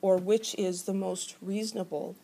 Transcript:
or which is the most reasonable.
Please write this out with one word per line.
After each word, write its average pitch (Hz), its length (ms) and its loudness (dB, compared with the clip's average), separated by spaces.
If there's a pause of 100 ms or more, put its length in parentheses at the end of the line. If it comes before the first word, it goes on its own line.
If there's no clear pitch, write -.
or 190 160 6
which 208 380 2
is 185 280 0
the 196 100 -2
most 185 480 -2
reasonable. 190 840 -4